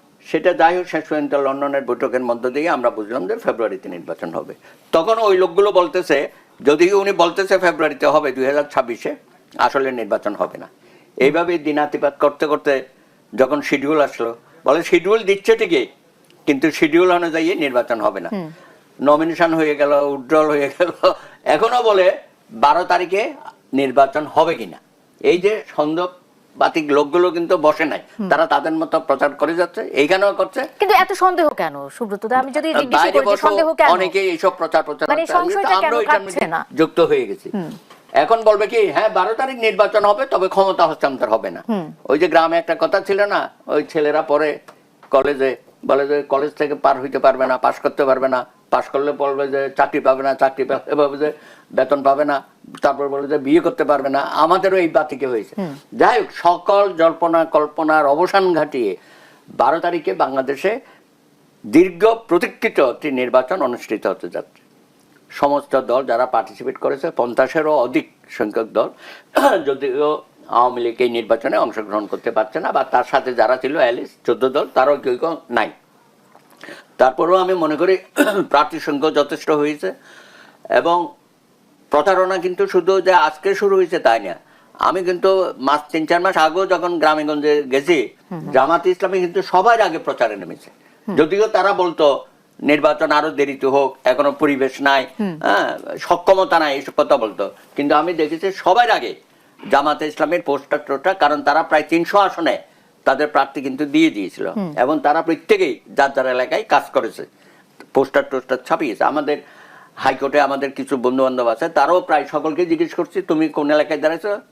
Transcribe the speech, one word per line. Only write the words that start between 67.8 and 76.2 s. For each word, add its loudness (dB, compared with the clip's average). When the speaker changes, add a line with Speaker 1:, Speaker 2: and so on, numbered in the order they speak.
Speaker 1:
সংখ্যক -4
দল, -2
<clears throat> 2
যদিও -2
আওয়ামী 2
লীগ -4
এই 2
নির্বাচনে -2
অংশগ্রহণ -4
করতে -6
পারছে -2
না, -6
বা 0
তার 0
সাথে -2
যারা 2
ছিল -4
অ্যালিস 0
চোদ্দ 2
দল, -2
তারাও 2
কেউ -4
কেউ -4
নাই। -2